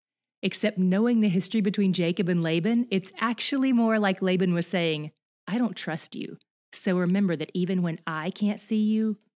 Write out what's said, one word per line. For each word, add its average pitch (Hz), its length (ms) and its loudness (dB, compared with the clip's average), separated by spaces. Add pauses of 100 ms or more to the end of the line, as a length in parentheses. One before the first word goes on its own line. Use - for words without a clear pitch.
(420)
Except 208 360 -2
knowing 202 420 4
the 214 80 4
history 190 320 0
between 196 320 2
Jacob 175 380 0
and 175 120 2
Laban, 170 500 0
it's 190 260 -2
actually 262 560 0
more 226 260 2
like 190 220 0
Laban 185 320 2
was 170 140 0
saying, 156 440 -2 (340)
"I 185 120 -4
don't 226 180 -2
trust - 400 -8
you. - 220 -10 (360)
So 185 240 0
remember 185 380 2
that 151 180 -8
even 180 280 0
when 165 240 -2
I 160 240 -6
can't 208 300 -2
see 220 220 -2
you, 220 360 0 (180)